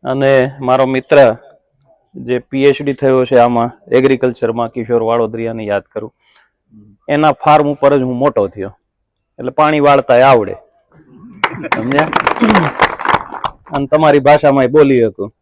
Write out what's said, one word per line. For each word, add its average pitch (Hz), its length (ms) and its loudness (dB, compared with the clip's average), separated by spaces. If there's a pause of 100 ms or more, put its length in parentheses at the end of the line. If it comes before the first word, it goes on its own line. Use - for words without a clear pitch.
અને 135 560 0
મારો 131 260 0
મિત્ર 131 500 2 (760)
જે 123 240 -6
પી 135 240 -6
એચ 139 200 2
ડી 143 100 -4
થયો 131 320 0
છે 123 120 0
આમાં 120 340 2 (220)
એગ્રીકલ્ચરમાં, 123 760 -2
કિશોર 117 340 -4
વાડોદરિયાને 113 640 -4
યાદ 101 180 -4
કરું, 107 320 -14 (960)
એના 147 240 2
ફાર્મ 151 380 2
ઉપર 139 280 0
જ 131 40 0
હું 127 140 -4
મોટો 120 320 -2
થયો, 95 300 -12 (600)
એટલે 127 120 -10
પાણી 151 300 0
વાળતાય 139 420 2
આવડે, 117 340 2 (1200)
સમજ્યા? 139 320 -2 (1600)
અને 143 140 -4
તમારી 151 320 2
ભાષામાંય 139 480 2
બોલી 139 340 2
શકું 107 420 -4